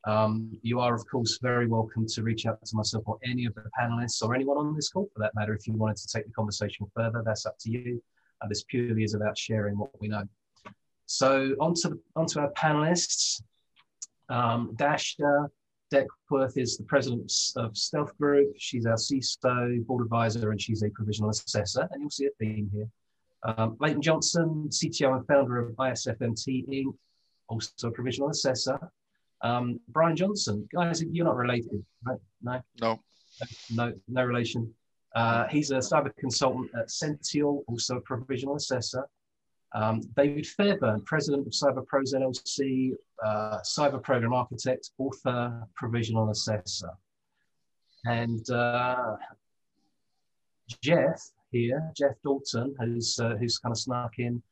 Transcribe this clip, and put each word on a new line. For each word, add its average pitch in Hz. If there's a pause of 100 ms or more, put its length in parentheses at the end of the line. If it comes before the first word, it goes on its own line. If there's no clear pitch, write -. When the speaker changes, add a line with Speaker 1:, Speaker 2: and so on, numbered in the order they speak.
Speaker 1:
Um, 110 (120)
you 123
are, 120
of 113
course, 120
very 120
welcome 113
to 113
reach 113
out 113
to 110
myself 110
or 107
any 123
of 107
the 107 (140)
panelists 117
or 117
anyone 139
on 151
this 147
call 196
for 107
that 107
matter. 107
If -
you 110
wanted 110
to -
take 110
the -
conversation 104
further, 113
that's 110
up -
to 113
you. 123 (400)
Uh, 104
this 104
purely 120
is 104
about 107
sharing 104
what 107 (120)
we 107
know. 104 (800)
So 135
onto 170
the, - (160)
onto 156
our 143
panelists. 156 (880)
Um, 120
Dasha 143 (460)
Deckworth 135
is 123
the 113
president 127 (240)
of 113
Stealth -
Group. 143
She's 117
our 113
ciso, 123
board 123
advisor, 113
and 101
she's 107
a 104
provisional 107
assessor. 110
And -
you'll -
see 139
a 139
theme 107
here. 107 (560)
Um, 113
Leighton 147
Johnson, 156
C 156
T 151
O 131
and 127
founder 127
of 117
I 131
S -
F 120
M 117
T 127
Inc., 135 (540)
also 113
a -
provisional 127
assessor. 131 (640)
Um, 120 (100)
Brian 160
Johnson, 180
guys, 170
you're 170
not 139
related, 120 (220)
right? 120 (240)
No? 127 (180)
Speaker 2:
No. 113 (680)
Speaker 1:
No, 117 (160)
no 127
relation. 120 (420)
Uh, 117
he's 147
a 131
cyber 143
consultant 127
at 113
Sential, 147
also 120
a -
provisional 131
assessor. 131 (680)
Um, 110 (160)
David 143
Fairburn, 196
president 143
of 117
Cyber 131
Pros 135
L 131
L 131
C, 131 (280)
uh, 107
cyber 139
program 120
architect, 127
author, 123 (120)
provisional 113
assessor. 104 (1120)
And, 117
uh, 120 (1600)
Jeff 143 (280)
here, 131
Jeff 139
Dalton, 139
who's, 117
uh, 113
who's 113
kind 120
of 113
snuck 123
in. 120